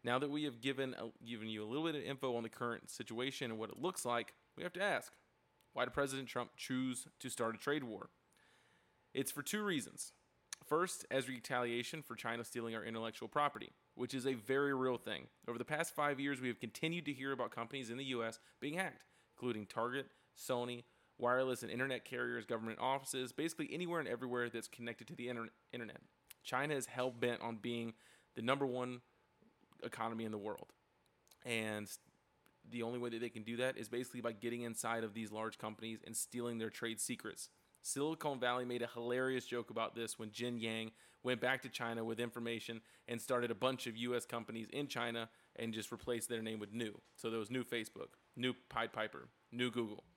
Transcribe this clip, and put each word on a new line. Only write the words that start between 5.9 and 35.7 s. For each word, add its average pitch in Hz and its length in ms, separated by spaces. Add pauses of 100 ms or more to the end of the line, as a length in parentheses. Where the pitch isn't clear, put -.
President 135 340
Trump - 300
choose 127 500 (120)
to 131 100
start 113 260
a - 20
trade 143 260
war? 107 260 (1040)
It's 131 180
for 143 120
two 214 200
reasons. - 480 (560)
First, 175 440
as 131 180
retaliation 123 720
for 120 140
China 117 280
stealing 113 320
our 110 80
intellectual 113 460
property, 147 420 (240)
which 123 180
is 127 120
a 135 80
very 135 400
real 127 240
thing. 85 300 (200)
Over 117 100
the 120 80
past 156 300
five 147 240
years, 139 220
we 127 60
have 113 120
continued 160 460
to 143 80
hear 135 180
about 123 200
companies 117 380
in 120 80
the 139 80
U 123 200
S 113 140 (200)
being 147 140
hacked, 170 300 (340)
including 110 300
Target, 120 400 (300)
Sony, 120 460 (340)
wireless 127 440
and 120 100
internet 127 320
carriers, 120 420
government 113 360
offices, 131 500
basically 160 400
anywhere 170 300
and 123 80
everywhere 120 400
that's 113 180
connected 117 400
to - 80
the 120 140
inter-, 113 200 (220)
internet. 117 300 (420)
China 143 300
is 131 140
hell-bent 120 520
on 113 180
being 117 360 (420)
the 117 60
number 139 240
one 123 360 (840)
economy 113 420
in 107 60
the 107 80
world. 101 340 (720)
And 107 420 (800)
the 117 140
only 120 160
way 120 140
that 113 100
they 120 80
can 113 140
do 113 140
that 127 200
is 107 100
basically 123 340
by 113 100
getting 117 320
inside 113 400
of 104 100
these 107 180
large 110 280
companies 110 440